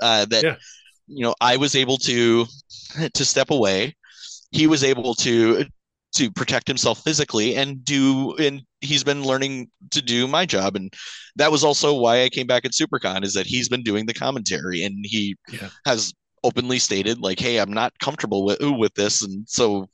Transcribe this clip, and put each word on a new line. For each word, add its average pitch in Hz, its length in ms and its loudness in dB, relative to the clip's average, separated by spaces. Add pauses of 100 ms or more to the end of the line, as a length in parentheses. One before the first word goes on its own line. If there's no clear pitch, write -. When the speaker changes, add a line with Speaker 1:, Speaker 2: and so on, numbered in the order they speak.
Speaker 1:
uh, 110 240 2
that 113 180 2
Speaker 2:
Yeah. 147 120 -2 (500)
Speaker 1:
you 135 180 -6
know, 117 160 2
I 123 160 4
was 139 200 0
able 131 220 2
to, 117 480 2 (680)
to 139 100 -2
step - 260 0
away. 107 440 2 (560)
He 156 160 4
was 147 180 4
able 123 320 2
to, 117 480 4 (520)
to 120 160 0
protect 127 360 -2
himself 123 340 0
physically 127 540 0
and 139 280 -4
do, 135 520 0
and 139 260 -2 (200)
he's 143 220 -2
been 143 200 -2
learning 135 460 -2 (220)
to 151 100 -2
do 120 260 0
my 165 180 0
job. 98 300 -2
And 95 160 -10 (440)
that 147 140 4
was 151 140 4
also 147 300 2
why 120 280 4
I 131 60 2
came 127 180 -6
back 123 180 2
at 127 80 -6
SuperCon, 98 520 -2
is 98 100 -4
that 95 120 -2
he's 120 220 -2
been 123 140 -2
doing 110 240 -2
the 117 80 -4
commentary, 90 680 -4
and 101 220 -8
he 101 300 -2 (140)
Speaker 2:
Yeah. 98 200 -14 (160)
Speaker 1:
has 110 260 0 (320)
openly 123 340 0
stated, 104 420 0
like, 95 200 -2
"Hey, 120 180 0
I'm 101 140 0
not 113 280 -2
comfortable 104 440 -2
with, 101 160 0
with 123 340 0
this." 101 280 0
And 98 260 -10
so 104 460 0